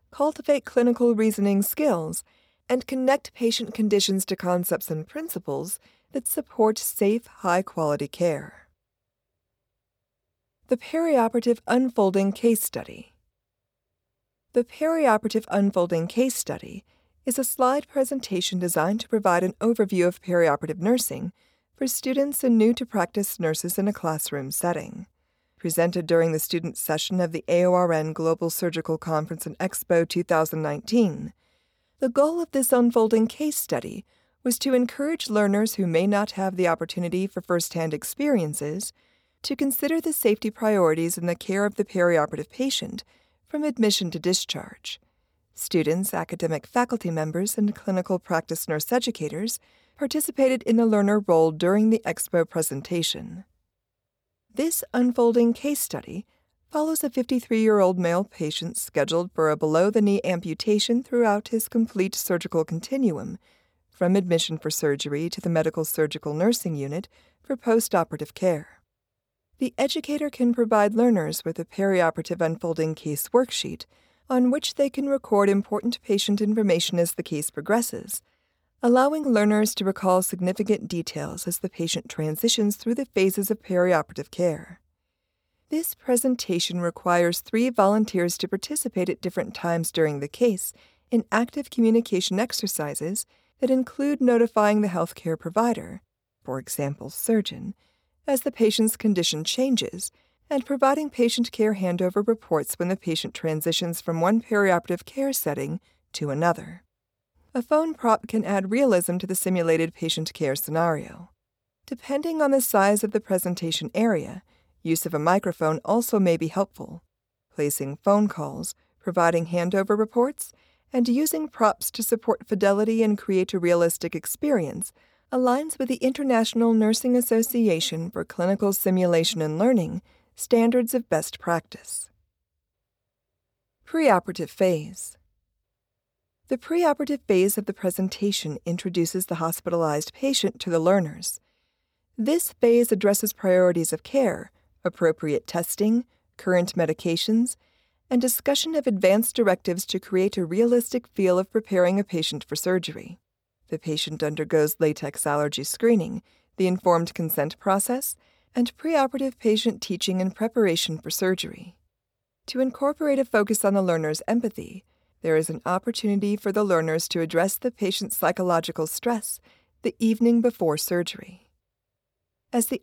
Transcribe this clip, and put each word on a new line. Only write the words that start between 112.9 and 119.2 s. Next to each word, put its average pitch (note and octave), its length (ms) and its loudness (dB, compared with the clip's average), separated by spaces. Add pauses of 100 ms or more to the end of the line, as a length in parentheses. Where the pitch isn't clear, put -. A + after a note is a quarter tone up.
of G#3 100 -2
the G#3+ 80 0
presentation F3 760 -4
area, F#3+ 480 -2 (400)
use D#3+ 240 0
of D#3 80 -6
a D3+ 40 0
microphone E3 640 0
also A3+ 360 2
may F3 160 4
be D#3+ 120 -2
helpful. - 540 -6 (500)
Placing C#3+ 440 -4
phone G#3 320 4
calls, D3 460 -10 (260)
providing E3+ 460 2